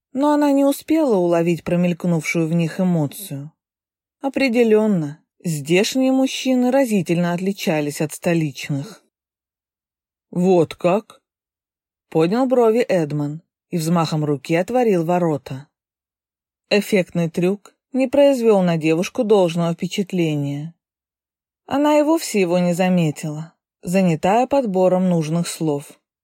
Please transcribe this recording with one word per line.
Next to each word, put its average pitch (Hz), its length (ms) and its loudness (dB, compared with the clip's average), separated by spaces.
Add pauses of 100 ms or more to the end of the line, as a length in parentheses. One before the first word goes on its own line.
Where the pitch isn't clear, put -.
(120)
но 294 200 2
она 294 200 2
не 277 120 4
успела 285 520 0
уловить 170 480 0
промелькнувшую 175 800 0
в 156 60 -4
них 170 280 -2
эмоцию. 151 720 -4 (680)
Определенно, 220 1040 0 (180)
здешние 185 720 0
мужчины 262 580 0
разительно 180 640 0
отличались 170 680 -4
от 151 120 -4
столичных. 156 920 -4 (1300)
«Вот 180 440 2
как?» - 480 -2 (880)
поднял 185 360 0
брови 240 340 2
Эдмон 151 640 -2 (280)
и 175 80 -4
взмахом 160 460 0
руки 147 300 -4
отворил 190 500 0
ворота. 156 640 -2 (1000)
Эффектный 175 600 0
трюк 190 440 -4 (180)
не 262 140 0
произвел 247 560 4
на 170 140 0
девушку 160 480 0
должного 175 480 2
впечатления. 160 1040 -4 (880)
Она 294 340 2
и 302 40 4
вовсе 302 380 0
его 175 180 2
не 175 160 0
заметила, 165 800 -2 (280)
занятая 185 640 0
подбором 185 600 0
нужных 170 400 -2
слов. 147 500 -6 (260)